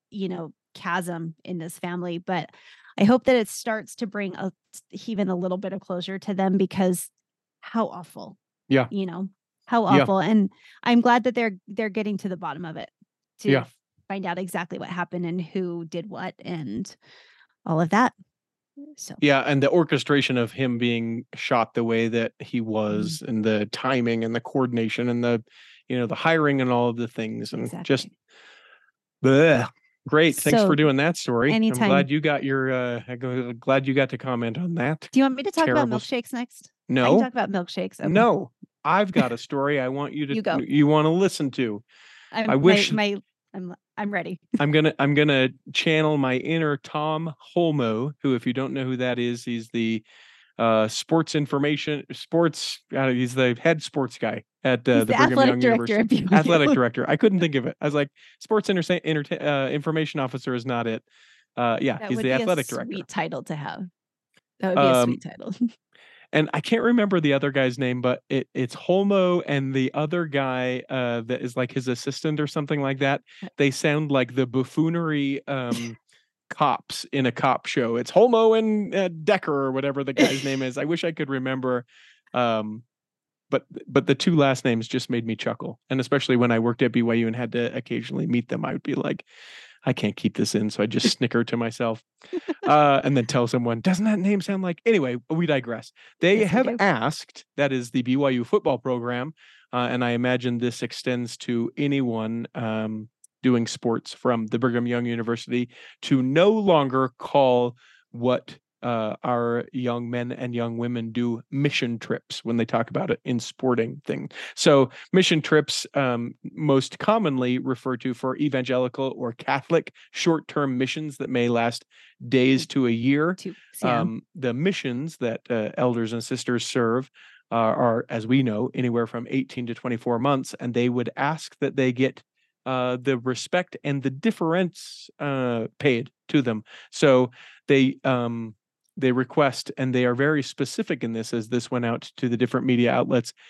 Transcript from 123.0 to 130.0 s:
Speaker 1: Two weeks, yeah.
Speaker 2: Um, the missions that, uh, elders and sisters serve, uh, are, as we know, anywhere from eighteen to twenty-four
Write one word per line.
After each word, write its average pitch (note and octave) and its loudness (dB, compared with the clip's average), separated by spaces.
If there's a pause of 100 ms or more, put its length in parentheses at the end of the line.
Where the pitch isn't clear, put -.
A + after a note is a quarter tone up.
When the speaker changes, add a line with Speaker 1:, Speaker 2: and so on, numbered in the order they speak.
Speaker 1:
Two F#3 -10
weeks, - -16 (240)
yeah. A#2+ 2
Speaker 2:
Um, - -4 (120)
the C3 -4
missions D3 -4
that, A2+ -4 (100)
uh, A2 -2
elders A#2 0
and A#2 -6
sisters A#2+ -4
serve, A#2+ 0 (400)
uh, A#2 -4
are, A#2 2
as A2 -4
we C3 4
know, A#2 -2
anywhere A#2+ 0
from A#2+ -8
eighteen C3 -4
to A#2 -8
twenty-four A#2+ -4